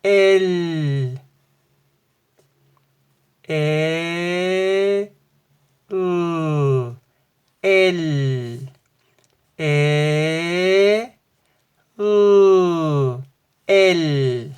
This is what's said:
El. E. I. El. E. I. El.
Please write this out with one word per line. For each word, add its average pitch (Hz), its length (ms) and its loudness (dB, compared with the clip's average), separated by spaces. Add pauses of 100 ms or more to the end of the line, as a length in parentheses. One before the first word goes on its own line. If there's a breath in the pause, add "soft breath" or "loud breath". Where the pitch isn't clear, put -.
El. 175 1160 0 (2250)
E. 175 1600 -2 (800)
I. 160 1040 -2 (640)
El. 143 1080 -2 (880)
E. 160 1600 0 (840)
I. 185 1200 2 (440)
El. 151 920 0